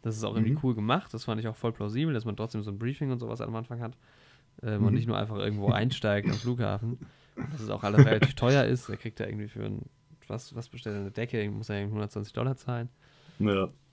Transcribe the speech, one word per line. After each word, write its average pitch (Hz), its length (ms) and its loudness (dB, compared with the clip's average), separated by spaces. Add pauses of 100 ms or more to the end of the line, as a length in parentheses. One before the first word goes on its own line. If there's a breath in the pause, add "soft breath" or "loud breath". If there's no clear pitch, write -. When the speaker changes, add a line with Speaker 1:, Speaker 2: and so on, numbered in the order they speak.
Speaker 1:
Das 110 140 -2
ist 110 80 -4
auch 104 100 -2
irgendwie 110 180 2
Speaker 2:
Mhm. 151 100 0
Speaker 1:
cool 127 120 2
gemacht, 113 380 0
das 113 120 -10
fand 107 160 -2
ich 113 80 -4
auch 110 80 -6
voll 113 160 -2
plausibel, 123 420 -2
dass 113 100 -2
man 104 120 -4
trotzdem 110 260 -6
so 104 80 -6
ein 98 80 -8
Briefing 131 320 -2
und 123 80 -2
sowas 117 240 -6
am 107 140 -6
Anfang 117 240 -8
hat, 117 160 -8 (640 soft breath)
ähm, 107 220 0
und 110 60 6
Speaker 2:
Mhm. 104 40 4
Speaker 1:
nicht 113 140 2
nur 107 100 0
einfach 107 180 -2
irgendwo 104 320 0
Speaker 2:
<laughs> - 40 6
Speaker 1:
einsteigt 104 560 2
am - 80 0
Flughafen. 113 640 -2 (360 loud breath)
Und - 180 -8
dass 147 80 -10
es 110 100 -8
auch 104 120 -4
alles 107 240 10
relativ 110 280 4
Speaker 2:
<laughs> - 20 -10
Speaker 1:
teuer 131 280 6
ist, 123 240 0
er 101 80 -6
kriegt - 240 -10
da 104 60 -4
irgendwie 104 220 -6
für 107 160 -10
ein, 104 180 -6 (460)
was, 113 260 -10
was 117 160 -10
bestellt 110 260 -8
er, 101 60 -4
eine 98 80 -8
Decke, 113 400 -4
muss 107 180 -6
er 104 100 -4
irgendwie 104 160 -4
hundertzwanzig 104 380 -4
Dollar 127 240 -2
zahlen. 120 320 -6 (520 loud breath)
Speaker 2:
Ja. 98 280 4 (240)